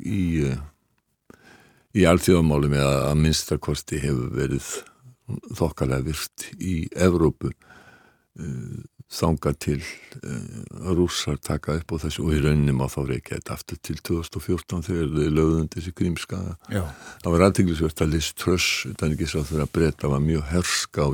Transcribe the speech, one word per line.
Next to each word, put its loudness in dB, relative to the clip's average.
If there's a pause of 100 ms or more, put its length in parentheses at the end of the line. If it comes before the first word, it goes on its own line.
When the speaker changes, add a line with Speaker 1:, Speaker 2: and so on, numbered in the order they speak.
Speaker 1:
í, 0
eh, -4 (1300)
í 4
alþjóðamálum 6
eða 2
að 4
minnsta 2
kosti -4
hefur -2
verið -4 (720)
þokkalega -2
virt -8 (140)
í -2 (100)
Evrópu, 4 (840)
eh, -10 (300)
þangað 0
til, -2 (420)
eh, -8
Rússar 0
taka -2
upp -4
á -2
þessu -4
og 2
í 2
rauninni 4
má 0
þá -4
rekja -6
þetta -10
aftur -12
til -6
tvö -2
þúsund -12
og -8
fjórtán -4
þegar 0
þeir 2
lögðu 4
undir -4
sig -10
Krímskaga. -4 (140)
Speaker 2:
Já. -2 (380)
Speaker 1:
Það 0
var 8
athyglisvert 0
að 2
Liz 0
Truss, 0
utanríkisráðherra -2
Breta, 2
var 2
mjög 2
herská 0